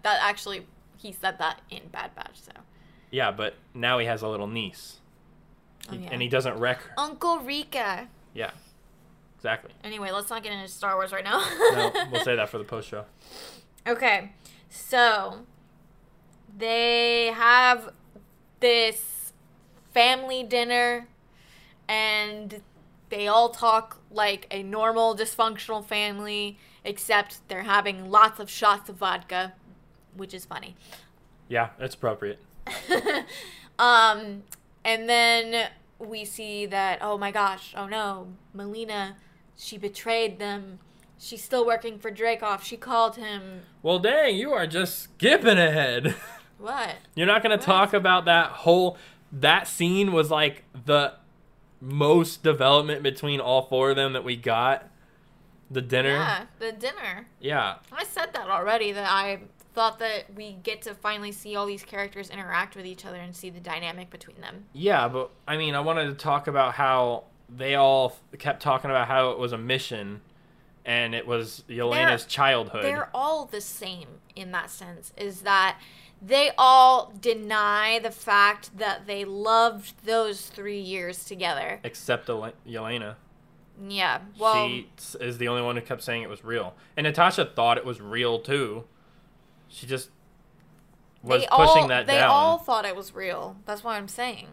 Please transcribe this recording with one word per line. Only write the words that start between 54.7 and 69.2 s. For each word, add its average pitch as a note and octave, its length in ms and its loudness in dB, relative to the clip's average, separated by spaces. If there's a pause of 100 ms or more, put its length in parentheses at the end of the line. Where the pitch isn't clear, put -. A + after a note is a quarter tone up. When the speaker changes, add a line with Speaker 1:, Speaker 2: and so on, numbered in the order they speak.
Speaker 2:
The C3 140 -4
dinner. B2+ 300 0
Speaker 1:
Yeah, E3 320 -2 (160)
the A3+ 120 -8
dinner. A3+ 540 -10 (140)
Speaker 2:
Yeah. B2 340 -2 (180)
Speaker 1:
I D#4 120 -6
said E4+ 300 -6
that A3+ 140 -8
already, G3+ 440 0
that G3+ 180 -4
I G3 300 -2 (340)
thought A3+ 240 0
that A3 360 -6
we G#3 180 -16 (100)
get G#3+ 200 -8
to G#3 120 -12
finally G#3 380 -6
see G#3 240 -12
all G3+ 100 -4
these G3+ 180 -10
characters G3+ 460 -10
interact F#3 460 -6
with F#3 100 -14
each F#3 180 -16
other F3+ 140 -14
and F3 180 -14
see F#3 140 -14
the F3 100 -18
dynamic F3 480 -10
between - 320 -20
them. - 320 -16
Speaker 2:
Yeah, D3 360 2
but, B2+ 240 -6 (160)
I D3+ 100 -2
mean, D#3 160 -2
I C#3+ 60 0
wanted D#3+ 260 0
to C#3 80 -6
talk C#3+ 320 -2
about C3+ 280 2
how B2+ 500 2 (240)
they C3 260 -4
all C3+ 400 6 (180)
f-, D3 60 -20
kept C#3 240 -4
talking C#3 280 0
about B2+ 180 2
how C3 240 2